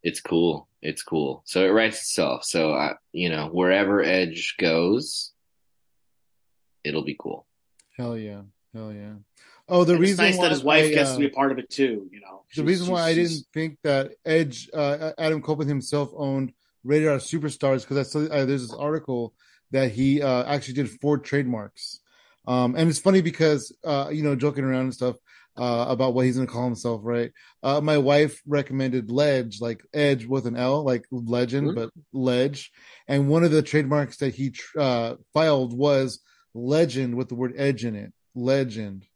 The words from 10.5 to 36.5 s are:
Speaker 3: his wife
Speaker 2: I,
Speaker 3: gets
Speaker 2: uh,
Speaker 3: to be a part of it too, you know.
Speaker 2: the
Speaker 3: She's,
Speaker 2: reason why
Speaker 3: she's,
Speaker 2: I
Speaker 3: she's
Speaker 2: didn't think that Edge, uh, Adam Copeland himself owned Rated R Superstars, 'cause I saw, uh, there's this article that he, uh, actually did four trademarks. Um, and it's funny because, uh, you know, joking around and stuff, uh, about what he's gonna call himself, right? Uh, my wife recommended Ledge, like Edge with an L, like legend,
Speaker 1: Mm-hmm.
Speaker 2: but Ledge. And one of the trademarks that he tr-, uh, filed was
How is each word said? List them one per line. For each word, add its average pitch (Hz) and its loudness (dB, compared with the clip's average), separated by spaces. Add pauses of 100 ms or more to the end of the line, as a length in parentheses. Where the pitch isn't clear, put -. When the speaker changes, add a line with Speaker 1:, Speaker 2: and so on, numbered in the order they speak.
Speaker 3:
his 135 -2
wife 151 6
Speaker 2:
I, 151 2
Speaker 3:
gets 151 2
Speaker 2:
uh, - -2
Speaker 3:
to 127 -2
be 143 2
a - 0
part 135 0
of 127 -4
it 117 -12
too, 110 0
you 101 -20
know. - -20
Speaker 2:
the 156 -6
Speaker 3:
She's, - -2
Speaker 2:
reason 175 0
why 170 0
Speaker 3:
she's, 165 4
Speaker 2:
I 175 4
Speaker 3:
she's 170 0 (100)
Speaker 2:
didn't - -20
think 156 -6
that 139 0 (140)
Edge, 156 0
uh, 151 -2
Adam 156 0
Copeland 151 -2
himself 143 -2
owned 135 -4 (300)
Rated 151 2
R 139 2
Superstars, 139 -2
'cause 139 -2
I 135 0
saw, 151 -4
uh, 151 0
there's 127 -2
this 113 -14
article 139 -4 (380)
that 135 2
he, 135 2
uh, 127 2
actually 131 -4
did 139 -2 (120)
four 147 2
trademarks. 123 -6 (480)
Um, 123 0
and 160 4
it's 156 -2
funny 190 6
because, 151 0
uh, 143 -2
you 151 -2
know, 143 2
joking 143 -2
around 131 -2
and 127 -4
stuff, 123 -4 (400)
uh, 120 0
about 131 0
what 127 2
he's 123 2
gonna 127 -2
call 120 -6
himself, 117 -4
right? 120 -2 (300)
Uh, 143 0
my 151 2
wife 147 4
recommended 131 -2
Ledge, 127 0
like 117 -8 (100)
Edge 139 2
with 123 -2
an 120 -4
L, 131 0
like 127 -2
legend, 123 -2
Speaker 1:
Mm-hmm. - -2
Speaker 2:
but 113 -6 (220)
Ledge. 131 -2 (360)
And 139 2
one 165 4
of 165 4
the 156 4
trademarks 147 0
that 135 -2
he 131 -4
tr-, - -12
uh, 120 0 (180)
filed 139 2
was 135 2 (340)